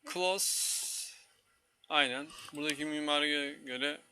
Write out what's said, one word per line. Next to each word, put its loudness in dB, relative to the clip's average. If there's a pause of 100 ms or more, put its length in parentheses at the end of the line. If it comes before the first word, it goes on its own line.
(120)
close, 2 (1040)
aynen 2 (220)
buradaki 0
mimariye 2
göre -4 (120)